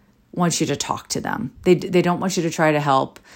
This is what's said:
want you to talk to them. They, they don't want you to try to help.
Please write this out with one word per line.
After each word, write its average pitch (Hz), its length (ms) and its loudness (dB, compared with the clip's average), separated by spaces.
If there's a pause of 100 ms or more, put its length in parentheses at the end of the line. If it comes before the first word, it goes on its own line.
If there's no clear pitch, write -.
(320)
want 175 280 0
you 165 60 0
to 143 100 -2
talk - 320 -6
to - 140 -6
them. - 400 -6
They, 180 120 6
they 175 280 0
don't 175 180 0
want 185 160 -2
you 175 60 -2
to 160 80 -2
try 156 220 2
to 147 80 2
help. 139 380 0 (180)